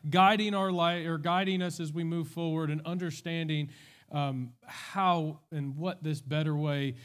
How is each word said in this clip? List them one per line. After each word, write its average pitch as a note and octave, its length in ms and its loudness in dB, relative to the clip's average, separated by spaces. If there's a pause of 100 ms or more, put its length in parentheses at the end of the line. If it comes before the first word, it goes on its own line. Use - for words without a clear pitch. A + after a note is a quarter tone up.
(100)
guiding G3+ 440 6
our F#3+ 160 2
life E3+ 360 2
or E3 100 0
guiding F3+ 460 2
us F3 180 -4
as D3+ 140 -6
we E3+ 100 -2
move E3 240 -2
forward D#3+ 400 -2
and D#3 160 -2
understanding, E3 840 -4 (400)
um, C3 420 -2 (140)
how E3+ 720 -2 (100)
and C#3 260 -4
what F3 260 -6
this D3+ 180 -2
better D3+ 340 0
way C#3+ 500 -2